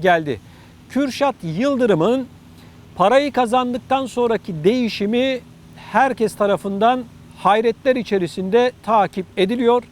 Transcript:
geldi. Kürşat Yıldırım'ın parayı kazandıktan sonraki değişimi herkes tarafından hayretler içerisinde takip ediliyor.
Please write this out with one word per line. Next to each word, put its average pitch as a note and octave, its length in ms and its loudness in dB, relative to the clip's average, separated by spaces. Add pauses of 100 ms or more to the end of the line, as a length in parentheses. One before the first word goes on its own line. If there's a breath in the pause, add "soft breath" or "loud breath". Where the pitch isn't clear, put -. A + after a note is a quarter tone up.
geldi. D#3+ 380 2 (500 loud breath)
Kürşat C4+ 540 -2
Yıldırım'ın A#3 840 0 (680 loud breath)
parayı B3+ 360 2
kazandıktan B3+ 760 -2
sonraki A3 580 -4
değişimi A#3+ 760 0 (360)
herkes A#3 600 0
tarafından G3+ 680 0 (340)
hayretler A3+ 580 0
içerisinde G3+ 760 0 (120)
takip G3+ 420 0 (120)
ediliyor. A#3 540 2